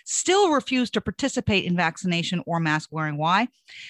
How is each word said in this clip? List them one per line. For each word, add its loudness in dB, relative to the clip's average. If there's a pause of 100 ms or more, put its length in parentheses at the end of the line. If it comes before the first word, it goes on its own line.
still 4
refused 0
to 2
participate -4
in 2
vaccination 0
or -2
mask 0
wearing. -4
Why? 0 (400)